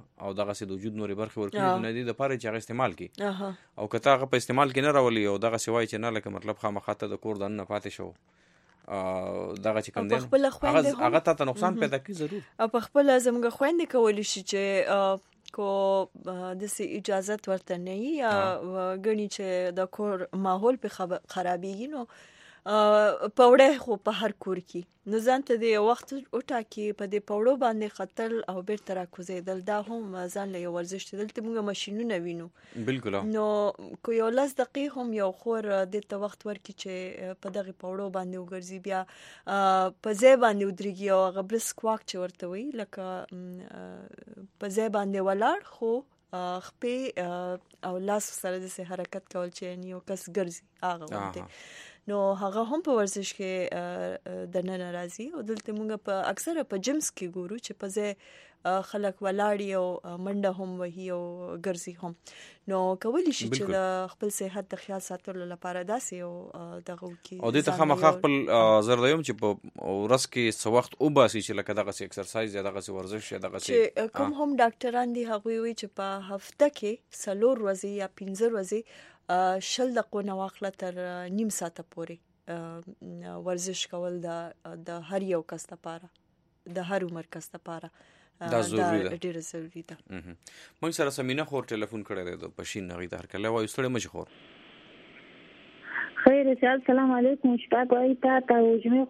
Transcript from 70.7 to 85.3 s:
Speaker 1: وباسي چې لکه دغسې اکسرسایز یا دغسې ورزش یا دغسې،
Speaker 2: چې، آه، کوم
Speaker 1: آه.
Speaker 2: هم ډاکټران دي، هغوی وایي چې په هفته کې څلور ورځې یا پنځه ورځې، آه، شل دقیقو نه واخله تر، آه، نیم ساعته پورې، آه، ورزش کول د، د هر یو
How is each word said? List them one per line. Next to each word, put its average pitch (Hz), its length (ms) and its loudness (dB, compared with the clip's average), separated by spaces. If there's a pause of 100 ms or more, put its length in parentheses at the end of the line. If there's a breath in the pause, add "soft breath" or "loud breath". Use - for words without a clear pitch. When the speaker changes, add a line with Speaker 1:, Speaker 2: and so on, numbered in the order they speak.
Speaker 1:
وباسي 131 400 6
چې 101 100 -4
لکه 101 220 -2
دغسې 98 280 -2
اکسرسایز 98 540 -6
یا 101 60 -2
دغسې 98 280 -6
ورزش 98 420 -8
یا 101 60 -6
دغسې، 95 280 -8
Speaker 2:
چې، 233 340 4
آه، 220 80 0
کوم 285 260 -2
Speaker 1:
آه. 277 60 -8
Speaker 2:
هم 285 180 0
ډاکټران 240 560 0
دي، 240 120 -4
هغوی 226 340 -4
وایي 233 140 -4
چې 220 220 -10
په 196 120 -6 (260)
هفته 285 360 2
کې 214 220 -4 (320)
څلور 220 340 4
ورځې 196 280 -2
یا 202 220 -6 (140)
پنځه 196 320 -2
ورځې، 208 280 -2 (480 soft breath)
آه، 185 300 2
شل 254 340 -2
دقیقو 208 280 -2
نه 196 140 -6
واخله 190 340 -6
تر، 185 280 -8
آه، 180 320 -8
نیم 214 200 -2
ساعته 170 340 -6 (120)
پورې، 165 200 -8 (340)
آه، 175 960 -12
ورزش 180 420 -4
کول 175 340 -6
د، 170 300 -8 (360)
د - 20 -8
هر 170 320 -4
یو 180 200 0